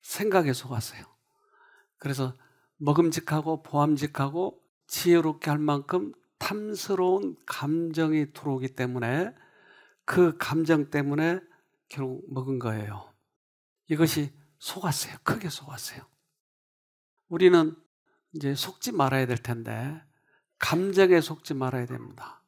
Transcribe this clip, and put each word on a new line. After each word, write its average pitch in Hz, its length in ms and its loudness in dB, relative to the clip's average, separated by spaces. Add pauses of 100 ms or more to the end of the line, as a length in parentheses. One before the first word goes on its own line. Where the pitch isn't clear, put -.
생각에 185 520 2
속았어요. 123 500 -8 (960)
그래서 131 340 -6 (440)
먹음직하고 156 840 2
보암직하고 147 960 0 (280)
지혜롭게 156 640 2
할 151 80 2
만큼 151 540 -2 (260)
탐스러운 196 960 -2 (100)
감정이 156 880 -2
들어오기 131 360 -4
때문에 127 680 -4 (680)
그 170 320 4
감정 156 540 0
때문에 151 480 0 (500)
결국 131 420 -10
먹은 131 280 -4
거예요. 107 520 -6 (760)
이것이 151 420 0 (280)
속았어요. - 640 -6
크게 214 260 -2
속았어요. - 520 -14 (1300)
우리는 170 480 6 (580)
이제 139 200 -2
속지 - 380 -8
말아야 135 340 2
될 120 120 -2
텐데 117 640 -8 (580)
감정에 180 640 4
속지 151 340 -8
말아야 127 320 -4
됩니다. - 600 -16